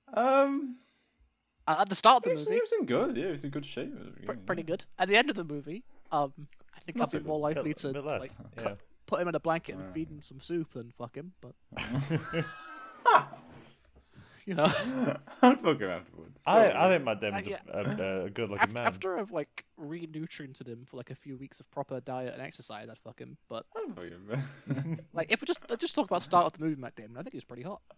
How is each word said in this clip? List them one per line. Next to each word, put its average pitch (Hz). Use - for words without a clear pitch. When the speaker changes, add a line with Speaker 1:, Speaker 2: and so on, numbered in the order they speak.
Speaker 1:
Um, 269
Speaker 2:
At, 156
at -
the 196
start 247
of 240
the -
Speaker 1:
he -
was, 151
Speaker 2:
movie. 427
Speaker 1:
he 480
was 440
in 359
good. 190
Yeah, 147
he 190
was 143
in 147
good 143
shape. -
Speaker 2:
Pre-, -
Speaker 1:
Yeah. -
Speaker 2:
pretty 180
good. 160
At 185
the 202
end 254
of 196
the 185
movie, 147
um, 147
I -
think 170
Speaker 1:
Not 233
Speaker 2:
I'd 156
be 151
Speaker 1:
so 147
Speaker 2:
more 156
Speaker 1:
good. 151
Speaker 2:
likely 147
Speaker 3:
Bit, 151
Speaker 2:
to, 139
Speaker 3:
bit 139
less, 143
Speaker 2:
like, 131
Speaker 3:
yeah. 117
Speaker 2:
cut, 101
put -
him 175
in 165
a 151
blanket 165
and 143
Speaker 1:
Yeah. -
Speaker 2:
feed 160
him 151
some 135
soup 170
than 120
fuck 117
him, 175
but 123
Speaker 1:
<laughs> 143
Speaker 2:
<laughs> 427
you 196
know. 151
Speaker 1:
<laughs> -
I'd 254
fuck 165
him 98
afterwards. 85
Speaker 3:
I, 208
Speaker 1:
Go 165
Speaker 3:
I 151
Speaker 1:
on. 190
Speaker 3:
think 165
Matt 107
Damon's 101
Speaker 2:
Uh, -
yeah. 101
Speaker 3:
a, 98
a, 90
a 101
good-looking 104
Speaker 2:
Af-, 104
Speaker 3:
man. 120
Speaker 2:
after 262
I've, 214
like, -
renutriented 156
him 120
for, 135
like, 123
a 127
few 139
weeks 135
of -
proper 135
diet 127
and 127
exercise, 110
I'd 110
fuck -
him. 127
But 113
Speaker 1:
I'd 415
fuck 90
him. 135
<laughs> -
Speaker 2:
like, 165
if 220
we 285
just, 349
let's 233
just 339
talk 294
about 180
start 175
of 160
the 151
movie, 156
Matt 120
Damon, 117
I 147
think 247
he's 131
pretty 123
hot. 190